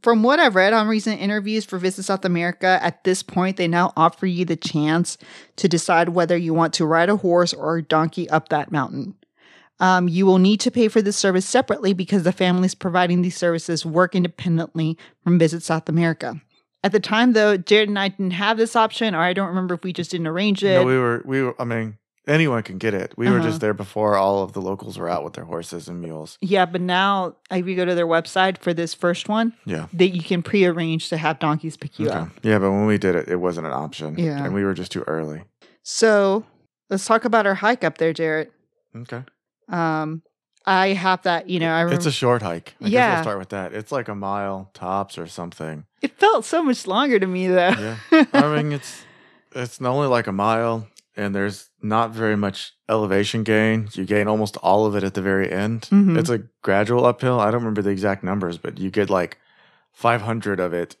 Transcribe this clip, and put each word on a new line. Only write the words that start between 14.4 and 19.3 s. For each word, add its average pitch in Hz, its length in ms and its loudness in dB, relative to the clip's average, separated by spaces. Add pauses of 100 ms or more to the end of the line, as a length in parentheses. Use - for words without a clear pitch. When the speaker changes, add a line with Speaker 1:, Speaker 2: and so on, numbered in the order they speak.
Speaker 1:
from 175 140 4
Visit 165 260 2
South 160 260 -2
America. 160 520 0 (400)
At 196 100 2
the 208 80 2
time, 226 340 4
though, 208 240 4
Jared 208 320 4
and 202 100 -2
I 196 100 0
didn't 190 220 -4
have 202 260 0
this 226 180 0
option, 220 400 0
or 160 60 -2
I 180 120 2